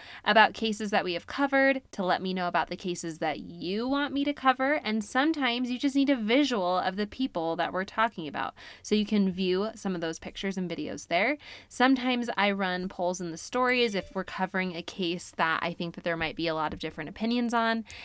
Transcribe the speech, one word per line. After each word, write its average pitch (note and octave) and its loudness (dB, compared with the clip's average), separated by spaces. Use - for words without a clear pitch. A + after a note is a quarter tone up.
about G#3 6
cases G#3+ -2
that G3+ 2
we F3+ -2
have E3+ -6
covered, C4+ 2
to G3+ -6
let F3+ 2
me F#3 -2
know F#3 -2
about F3 0
the F3+ -4
cases F3 -4
that D#3+ -2
you F3 -4
want C#4 0
me C#4 0
to D4 0
cover, C4+ 2
and A3 0
sometimes B3+ 0
you B3 -2
just C4+ 0
need C#4 4
a C#4 6
visual A3 2
of F#3 -2
the G#3 0
people E3+ -2
that E3 -2
we're F#3 -2
talking A3 0
about, - -6
so - 0
you G#3+ 2
can G#3 4
view F#3 0
some F#3+ -2
of E3+ -4
those E3 -4
pictures F#3+ -6
and F#3 -2
videos D3+ -6
there. A3 0
Sometimes B3 4
I G3+ 4
run F#3 -2
polls F3+ -2
in F3 -4
the D#3+ -8
stories B3 2
if F#3 -4
we're F#3 -4
covering F#3 -4
a F3 -8
case F3 -4
that D#3+ 2
I F3 -2
think E3+ -6
that - -14
there E3+ 0
might D#3+ -4
be E3 -2
a D#3+ 0
lot D#3 -2
of - -10
different D#3 -8
opinions A#3 -2
on, A3+ 0